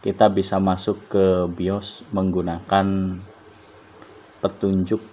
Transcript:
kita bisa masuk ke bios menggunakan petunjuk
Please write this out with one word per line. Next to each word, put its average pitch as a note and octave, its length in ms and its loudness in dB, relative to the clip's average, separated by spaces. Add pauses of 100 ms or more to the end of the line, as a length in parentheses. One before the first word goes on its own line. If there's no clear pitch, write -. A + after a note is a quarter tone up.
kita G#2 240 4
bisa G2 320 2
masuk F#2+ 480 0
ke F#2 480 2
bios F#2+ 560 -4
menggunakan F#2+ 1040 0 (1300)
petunjuk F#2+ 720 -2